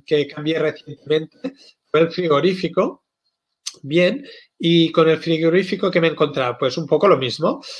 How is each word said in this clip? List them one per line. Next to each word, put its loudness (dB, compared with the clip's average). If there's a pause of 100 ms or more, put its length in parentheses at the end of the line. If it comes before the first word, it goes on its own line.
que 0
cambié -4
recientemente -4 (540)
fue 2
el 2
frigorífico. -2 (760)
Bien, 0 (320)
y 4
con 4
el 2
frigorífico, 0
¿qué 0
me 4
he -4
encontrado? -2
Pues -2
un -6
poco 2
lo 6
mismo, -4 (180)